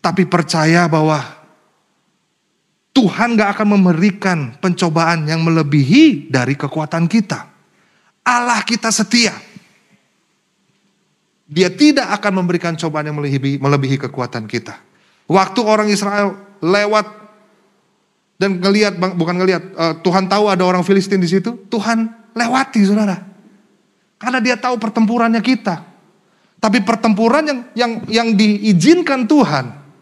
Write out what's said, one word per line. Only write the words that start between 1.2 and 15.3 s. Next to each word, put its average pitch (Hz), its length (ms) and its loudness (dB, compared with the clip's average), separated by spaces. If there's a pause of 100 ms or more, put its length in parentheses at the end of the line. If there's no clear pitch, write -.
Tuhan 233 480 2
gak 202 160 0
akan 208 240 2
memberikan 180 800 2
pencobaan 170 640 0
yang 160 240 -2
melebihi 160 800 2
dari 135 320 -2
kekuatan 156 480 -4
kita. 202 400 -2 (800)
Allah 240 400 0
kita 226 240 -2
setia. 226 400 0 (2250)
Dia 180 240 2
tidak 240 480 2
akan 190 240 0
memberikan 175 320 -2
cobaan 151 320 -4
yang 151 80 -6
melebihi, 139 480 -4
melebihi 139 320 0 (160)
kekuatan 120 320 -8
kita. 113 320 -10 (560)